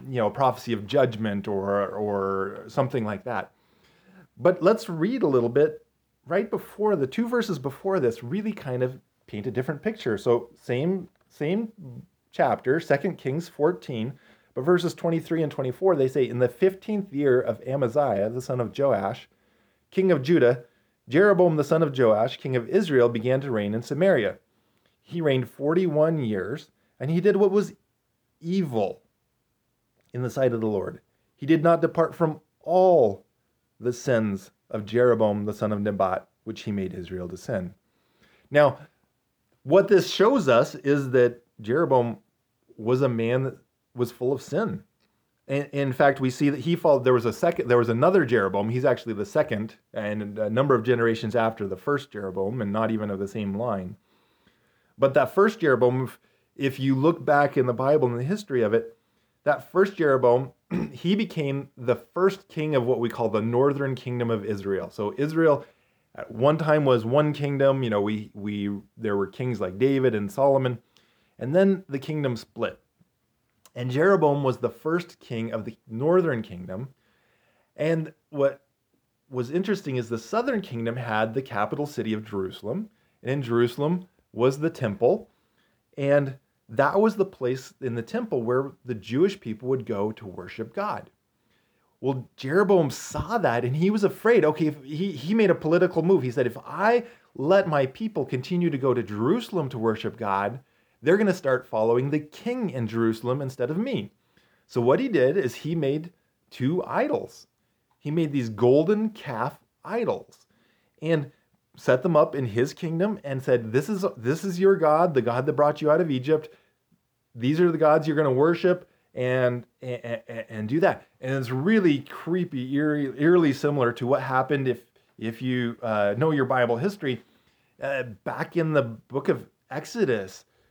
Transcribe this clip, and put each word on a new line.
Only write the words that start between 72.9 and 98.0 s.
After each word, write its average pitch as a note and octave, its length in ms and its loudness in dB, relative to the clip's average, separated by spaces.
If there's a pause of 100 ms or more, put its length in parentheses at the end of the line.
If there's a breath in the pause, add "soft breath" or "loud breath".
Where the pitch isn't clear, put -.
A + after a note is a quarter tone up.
And B2 160 -6
Jeroboam D3+ 520 2
was B2+ 140 0
the A#2+ 120 -2
first E3 500 -6
king A2+ 340 -8
of A2 100 -6
the A2 140 -14 (100)
northern C#3+ 540 0
kingdom. F#2 480 -12 (840)
And D#3 360 -2 (180)
what C#3 320 0 (680)
was B2+ 220 -6
interesting F#3 460 -2
is A2+ 120 -6
the A2+ 80 -4
southern A#3 440 -2
kingdom A#2 340 -6
had A2+ 380 -2
the C3 80 -2
capital B2 440 -4
city A2 280 -6
of G#2+ 120 -6
Jerusalem, G#2 640 -8 (320)
and B2 100 -6
in C#3+ 100 -2
Jerusalem B2 640 -2 (260)
was C3 240 2
the D#3 120 -2
temple, B2 600 0 (680)
and C#3 400 0 (320)
that C#3 300 2
was G#3+ 160 2
the G3 100 0
place C3 560 -6
in B2 120 -6
the A#2 80 -6
temple G#3+ 400 -4
where B2+ 300 -2 (140)
the B2 100 -6
Jewish B2+ 440 -2
people A#2 300 -10
would B2+ 160 -2
go G#2+ 280 -2
to A2 120 -16
worship F#2 480 -12
God. G3 360 -6 (920)
Well, B2+ 360 -4
Jeroboam F3 560 2
saw F3+ 480 -6
that, B2 260 2
and B2+ 100 -2
he F3 140 2
was G#3 140 0
afraid. G#3 420 4
Okay, D3+ 220 2
if D3 160 -6
he, D#3 280 -6
he D3+ 220 -4
made A3 160 4
a E3+ 60 6
political E3+ 480 2
move. F3+ 180 4
He B2+ 100 -2
said, B2 140 0
"If A2+ 140 -4
I A3+ 460 0 (300 loud breath)
let E3+ 320 4
my C#3+ 200 2
people E3+ 380 -6